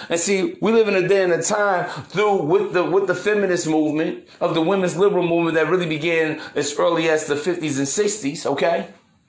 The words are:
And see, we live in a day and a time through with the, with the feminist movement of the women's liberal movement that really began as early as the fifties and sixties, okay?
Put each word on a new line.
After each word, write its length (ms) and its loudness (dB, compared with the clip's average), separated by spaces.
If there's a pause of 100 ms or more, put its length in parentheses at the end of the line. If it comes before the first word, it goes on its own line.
And 100 -2
see, 440 0
we 100 2
live 160 4
in 80 0
a 100 2
day 160 4
and 120 2
a 80 0
time 480 0 (140)
through 400 0
with 280 0
the, 100 2
with 260 0
the 80 0
feminist 520 0
movement 580 0 (140)
of 140 -2
the 80 0
women's 340 0
liberal 320 2
movement 280 0
that 120 2
really 180 0
began 540 -2 (160)
as 240 -2
early 300 2
as 160 0
the 100 -2
fifties 420 -2
and 80 -2
sixties, 600 -2
okay? 420 0 (420)